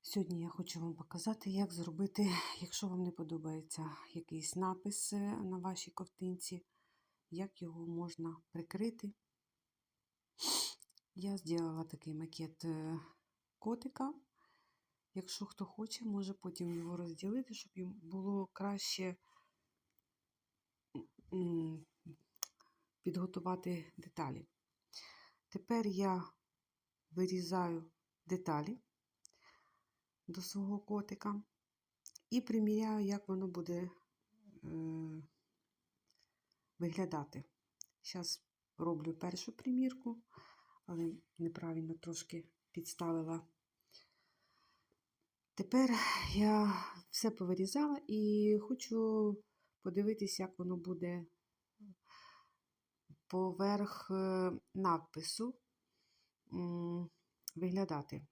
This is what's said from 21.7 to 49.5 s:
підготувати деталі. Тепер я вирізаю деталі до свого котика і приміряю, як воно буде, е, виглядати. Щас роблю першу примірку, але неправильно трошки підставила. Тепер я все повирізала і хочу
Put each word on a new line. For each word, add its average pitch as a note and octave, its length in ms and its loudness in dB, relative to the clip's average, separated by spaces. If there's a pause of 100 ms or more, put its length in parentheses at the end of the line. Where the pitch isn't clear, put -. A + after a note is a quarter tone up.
підготувати F3+ 960 -2
деталі. - 500 -6 (1000)
Тепер G#3+ 380 0
я F#3 360 2 (880)
вирізаю F3 800 2 (340)
деталі F3+ 540 0 (1500)
до F3+ 140 -6
свого G3+ 380 0
котика G#3 600 -2 (880)
і A#3+ 120 4
приміряю, G#3+ 640 4
як G3 220 0
воно F#3+ 200 0
буде, F3 360 -2
е, F3+ 60 -4 (3000)
виглядати. E3 640 -2 (580)
Щас - 420 -6 (340)
роблю E3 360 0
першу F3+ 380 -4
примірку, B3+ 720 0 (640)
але E3 260 0 (260)
неправильно E3 560 -2
трошки E3 540 -8 (240)
підставила. E3 760 -2 (2000)
Тепер B3 340 6 (440)
я G#3 500 6 (260)
все A3 220 2
повирізала G3 760 2
і G#3 540 6
хочу A3 760 2 (440)